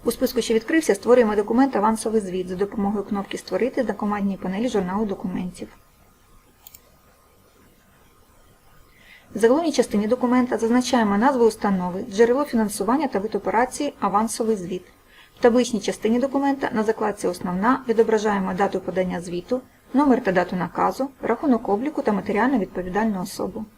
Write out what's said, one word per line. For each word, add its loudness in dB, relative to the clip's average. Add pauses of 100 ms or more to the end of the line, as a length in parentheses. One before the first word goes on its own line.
У 0
списку, -2
що 0
відкрився, 2
створюємо 4
документ 2
«Авансовий 0
звіт» -6
за -6
допомогою -2
кнопки -6
«Створити» -2
на -2
командній -2
панелі -4
журналу -2
документів. -8 (3750)
В -4
заголовній 4
частині 2
документа 0
зазначаємо 2
назву 4
установи, 0
джерело 4
фінансування 0
та -2
вид -6
операції -2
«Авансовий 0
звіт». -8 (540)
В -20
табличній 4
частині 0
документа 0
на 0
закладці -2
«Основна» -2
відображаємо 2
дату -2
подання -4
звіту, -6 (320)
номер 4
та 0
дату 0
наказу, -2 (120)
рахунок 0
обліку -2
та 0
матеріально 0
відповідальну -2
особу. -8 (120)